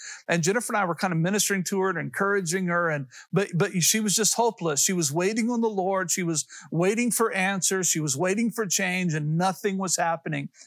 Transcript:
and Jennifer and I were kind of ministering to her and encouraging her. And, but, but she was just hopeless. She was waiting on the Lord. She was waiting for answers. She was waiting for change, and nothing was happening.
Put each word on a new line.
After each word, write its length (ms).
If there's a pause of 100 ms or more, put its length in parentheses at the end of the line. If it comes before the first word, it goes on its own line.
(280)
and 160
Jennifer 300
and 80
I 40
were 80
kind 200
of 40
ministering 460
to 160
her 100
and 80
encouraging 680
her. 220
And, 180 (260)
but, 220
but 160 (100)
she 200
was 120
just 220
hopeless. 480
She 100
was 180
waiting 380
on 120
the 80
Lord. 420
She 120
was 220 (260)
waiting 380
for 220
answers. 560
She 140
was 160
waiting 340
for 160
change, 460
and 240
nothing 400
was 180
happening. 540 (180)